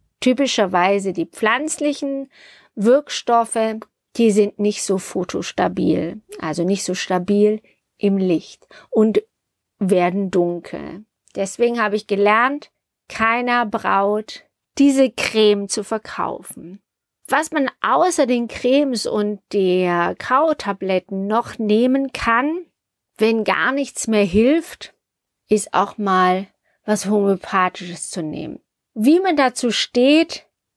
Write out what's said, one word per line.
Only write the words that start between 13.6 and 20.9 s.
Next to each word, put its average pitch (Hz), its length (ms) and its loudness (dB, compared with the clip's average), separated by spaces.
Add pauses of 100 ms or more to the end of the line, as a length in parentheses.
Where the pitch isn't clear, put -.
Braut 208 800 -2 (320)
diese 269 340 4
Creme 208 560 0
zu 208 160 -6
verkaufen. - 960 -8 (460)
Was 311 240 0
man 285 180 0 (120)
außer 294 440 2
den 240 220 -2
Cremes 262 600 0
und 208 340 -2 (100)
der 180 680 0
Kautabletten 196 1080 -2